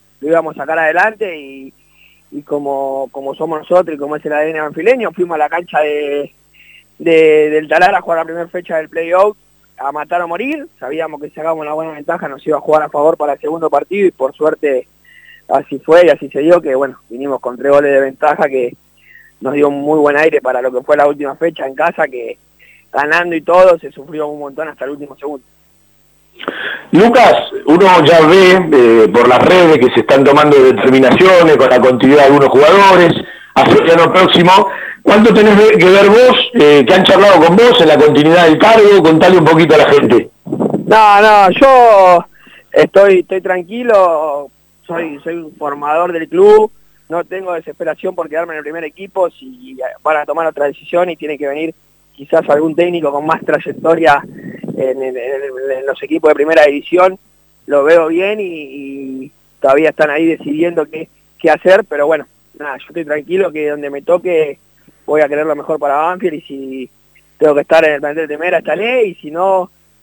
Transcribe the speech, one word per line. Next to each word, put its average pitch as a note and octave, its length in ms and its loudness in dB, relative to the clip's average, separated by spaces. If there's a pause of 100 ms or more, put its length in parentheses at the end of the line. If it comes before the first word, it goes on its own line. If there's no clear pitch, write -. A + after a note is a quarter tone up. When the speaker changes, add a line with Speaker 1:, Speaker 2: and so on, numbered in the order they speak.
(200)
Speaker 1:
lo C#3 80 -10
íbamos D#3+ 280 -4
a - 40 -20
sacar D#3 180 -6
adelante F3+ 600 -4
y, C3+ 340 -20 (580)
y D3 120 -14
como, C3+ 680 -8
como C3+ 220 -12
somos D#3+ 260 -8
nosotros F3 360 -2
y - 20 -14
como C#3+ 200 -10
es D3 80 -12
el D3+ 80 -6
A D3+ 80 -2
D D#3 100 -4
N D#3 80 -8
banfileño, E3 540 -4
fuimos F3 220 -6
a D3+ 40 -6
la D3+ 100 -2
cancha E3+ 300 -6
de, D3 520 -6 (680)
de, D#3 500 2
del D#3 180 -4
Talar F3+ 280 0
a F3 60 -2
jugar E3+ 180 -4
la E3 60 -6
primera E3+ 240 -12
fecha F3+ 280 -10
del D#3 120 -8
playoff F3+ 460 -2 (440)
a C#3 120 -8
matar D3+ 300 -8
o F3 60 -8
morir, C4 400 -10 (120)
sabíamos D3+ 420 -12
que F3+ 80 -16
si - 60 -20
sacábamos D#3 280 -8
una D3+ 100 -10
buena D#3+ 200 -10
ventaja E3 340 -10
nos C3+ 180 -14
iba D3+ 120 -4
a C#3 40 -6
jugar D#3 220 -2
a D3+ 60 -10
favor D3+ 280 -2
para D3 160 -4
el C3+ 60 -12
segundo D#3+ 300 -8
partido F3 380 -2
y E3 40 0
por C3+ 240 -8
suerte D3+ 520 -4 (600)
así C#3 320 -4
fue E3+ 260 2
y E3 40 2
así C#3 200 -4
se C#3 120 -8
dio, E3+ 200 2
que D3 140 -6
bueno, C3 240 -6 (100)
vinimos C3 300 -10
con B2 180 -12
tres C3+ 140 -2
goles C#3+ 200 2
de C3+ 100 2
ventaja D3 460 -4
que B2+ 280 -6 (640)
nos C3 140 -8
dio C#3+ 160 0
un C#3+ 100 -8
muy D3+ 180 -2
buen D3 200 0
aire D#3 240 -2
para B2+ 200 -4
lo B2+ 80 -4
que B2+ 120 -6
fue D3 160 -2
la D3 100 2
última C#3+ 300 -6
fecha E3 280 -6
en C3+ 80 -10
casa, D#3 360 -4
que A#2 280 -14 (540)
ganando E3 460 -4
y D#3 40 -8
todo F3 380 2
se C#3+ 100 -16
sufrió D3+ 380 -12
un D3 100 -12
montón D3 300 -12
hasta C#3+ 160 -16
el C3+ 80 -12
último C#3+ 240 -18
segundo. C#3+ 300 -14 (1500)
Speaker 2:
Lucas, A3+ 440 4 (300)
uno F3 380 4
ya D#3+ 240 6
ve, F#3 460 4
eh, A#2 340 6
por A#2+ 220 2
las D#3 160 4
redes E3+ 320 4
que B2 160 2
se A#2+ 80 0
están C#3 240 2
tomando C#3+ 360 4
determinaciones C3+ 920 4
con C3 140 2
la B2+ 100 4
continuidad B2+ 440 4
de - 40 6
algunos C#3 220 4
jugadores, F3+ 640 4 (420)
a C3+ 100 2
fecha E3 300 4
no E3 160 2
próximo, F#3 560 4 (360)
¿cuánto G#3+ 300 4
tenés G#3 240 4
ve-, G#3+ 200 4
que E3 80 4
ver G3 240 4
vos, B3 460 2
eh, D3 300 4
que F#3 80 2
han F#3 120 2
charlado F#3 400 4
con F3 100 4
vos A#3 240 4
en E3 80 4
la D3+ 100 4
continuidad D3+ 480 4
del D#3 120 4
cargo? G#3 440 4
Contale D#3+ 360 4
un E3 80 2
poquito D#3+ 300 4
a - 20 4
la C#3+ 120 2
gente. B2 400 2 (160)
Speaker 1:
No, - 760 2
no, G#3 300 4
yo G#3 720 4 (480)
estoy, F#3+ 460 4
estoy F#3+ 200 -6
tranquilo, F3+ 1120 -2 (360)
soy, E3 380 -10
soy E3 120 -10
un D#3+ 200 -14
formador D3+ 560 -6
del D#3+ 160 -8
club, G#3 440 2 (380)
no E3 140 -6
tengo F#3 300 -10
desesperación E3 600 -10
por F3 160 -10
quedarme E3 240 -8
en D#3 60 -12
el D3 40 -16
primer D#3+ 200 -12
equipo, F3+ 480 -8
si C3 440 -20 (280)
van D#3 140 -2
a D3 80 -6
tomar D#3+ 200 -6
otra D3 200 -6
decisión F3 440 -6
y E3 60 -10
tiene D3 240 -12
que C#3+ 80 -8
venir D#3+ 260 -8 (400)
quizás C#3+ 360 -4
algún D3+ 260 -2
técnico E3+ 360 -4
con C#3+ 140 -8
más D#3+ 180 -4
trayectoria D3+ 800 -2 (560)
en, C3 240 -6
en, C3 160 -8
en, C3+ 600 -10
en C3+ 100 -10
los C3+ 160 -8
equipos D#3 260 -2
de D3+ 60 2
primera D3+ 300 2
división, F3 520 0 (480)
lo C#3 180 -2
veo D#3+ 240 2
bien F#3+ 320 -4
y, G#3 60 -6
y C#3 840 -14 (280)
todavía C#3+ 300 0
están D3+ 220 -4
ahí D#3 160 -2
decidiendo D#3+ 580 -4
qué, - 240 -16 (300)
qué E3+ 100 -2
hacer, F3+ 360 2
pero D3 200 -4
bueno, D3+ 220 -4 (320)
nada, C#3+ 180 -12
yo - 120 -20
estoy D#3+ 160 -12
tranquilo D#3 460 -6
que D3+ 180 -6
donde D3 200 -10
me C#3 140 -14
toque E3+ 560 -4 (480)
voy D3+ 140 -2
a D3 60 0
querer D3 200 -4
lo D3+ 80 -4
mejor D3 240 -8
para C#3+ 160 -4
Banfield E3+ 400 -6
y C#3+ 60 -14
si C3 480 -16 (500)
tengo D3 160 2
que C#3+ 60 -2
estar D#3+ 240 0
en D3+ 80 0
el C#3 80 -6
plantel D3+ 260 -8
de D3 100 -10
primera E3+ 220 -4
estaré A3 460 -4
y F3+ 100 -10
si D3+ 160 -18
no, F#3 400 -4 (320)